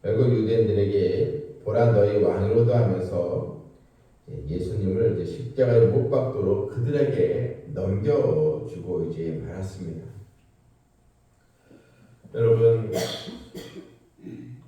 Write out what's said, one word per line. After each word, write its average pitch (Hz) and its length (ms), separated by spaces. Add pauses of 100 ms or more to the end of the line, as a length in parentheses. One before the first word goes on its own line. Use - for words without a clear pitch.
결국 113 300
유대인들에게 104 1300
"보라, 117 280
너희 104 300
왕이로다." 107 600
하면서 90 800 (640)
이제 73 280
예수님을 95 640
이제 - 60
십자가에 - 640
못 - 220
박도록 - 640
그들에게 - 1000
넘겨주고 101 1400
이제 80 360
말았습니다. 90 600 (2250)
여러분, 113 580 (1800)